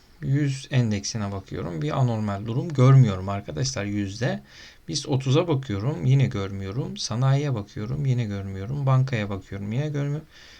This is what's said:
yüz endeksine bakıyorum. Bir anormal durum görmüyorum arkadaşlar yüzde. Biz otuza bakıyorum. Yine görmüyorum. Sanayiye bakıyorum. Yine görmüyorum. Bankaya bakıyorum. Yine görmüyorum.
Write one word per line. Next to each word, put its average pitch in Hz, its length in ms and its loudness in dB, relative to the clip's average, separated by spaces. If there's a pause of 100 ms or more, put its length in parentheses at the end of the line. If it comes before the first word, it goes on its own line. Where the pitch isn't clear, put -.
(220)
yüz 139 500 0
endeksine 107 600 0
bakıyorum. 98 500 -8
Bir 147 180 -2
anormal 107 460 0
durum 139 240 -4
görmüyorum 127 600 6
arkadaşlar 101 560 -4
yüzde. 104 580 -4 (440)
Biz 156 200 -6
otuza 139 400 2
bakıyorum. 135 580 -2
Yine 135 200 6
görmüyorum. 101 720 -4
Sanayiye 135 580 0
bakıyorum. 110 500 -6
Yine 120 200 2
görmüyorum. 101 600 -6
Bankaya 131 440 2
bakıyorum. 101 440 -8
Yine 147 160 -2
görmüyorum. 143 380 -4 (320)